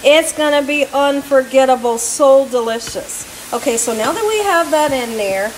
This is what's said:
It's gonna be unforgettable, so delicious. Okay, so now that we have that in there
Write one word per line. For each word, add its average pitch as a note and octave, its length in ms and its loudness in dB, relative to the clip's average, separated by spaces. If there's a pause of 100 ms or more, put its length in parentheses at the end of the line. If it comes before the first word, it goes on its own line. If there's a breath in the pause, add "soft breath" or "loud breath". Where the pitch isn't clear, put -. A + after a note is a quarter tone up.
It's D#4 280 4
gonna D4 300 0
be C#4+ 320 -2
unforgettable, C4 1040 2
so C4+ 520 4
delicious. A3+ 760 -6 (260 loud breath)
Okay, A#3+ 260 -2
so A#3 180 -2
now A3 160 -2
that G#4 160 -2
we A4 160 0
have E4+ 260 2
that D4+ 220 2
in A#3+ 260 -4
there G3 400 -2